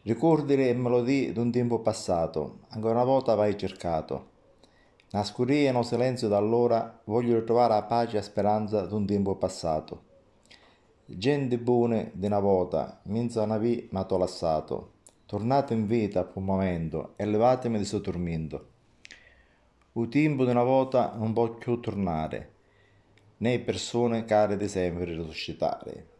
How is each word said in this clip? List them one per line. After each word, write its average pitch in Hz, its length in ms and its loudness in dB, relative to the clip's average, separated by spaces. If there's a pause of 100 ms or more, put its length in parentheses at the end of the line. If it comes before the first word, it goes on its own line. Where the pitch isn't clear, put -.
Ricordi 139 540 2
le 131 180 2
melodie 123 580 0
d'un 120 200 0
tempo 120 280 0
passato, 82 880 -2
ancora 113 260 -2
una 123 80 2
volta 131 320 2
vai 104 200 2
cercato. 82 760 -6 (840)
Nascoria 127 580 2
nel 120 140 2
silenzio 120 420 0
d'allora, 113 760 2
voglio 120 320 2
ritrovare 113 400 4
la 104 80 2
pace 117 300 0
e - 20 -6
la 101 100 0
speranza 104 640 0
d'un 104 180 -2
tempo 98 300 0
passato. 80 680 -4 (1000)
Gente 123 540 0
buone 117 560 2
di 92 100 -4
una 104 140 2
volta, 92 640 2
minza 117 400 -2
una 107 160 -2
vita 117 320 -2
m'ha 95 140 -4
t'ho 95 120 -2
lasciato. 80 760 -2 (340)
Tornate 120 480 0
in 110 100 0
vita 101 380 0
per - 140 -8
un 95 80 -6
momento 87 680 -2
e 104 120 -4
levatemi 117 500 2
di 98 80 -2
sto 104 160 -4
tormento. 82 680 -6 (1200)
Un 117 180 -4
tempo 143 360 2
di 123 40 2
una 120 140 4
volta 131 520 2
non 113 160 -2
può 113 220 2
più 120 260 -4
tornare, 85 720 -4 (840)
né 117 220 0
persone 117 680 -2
care 104 320 4
di 101 100 -2
sempre 90 380 -2
risuscitare. - 1040 -6 (120)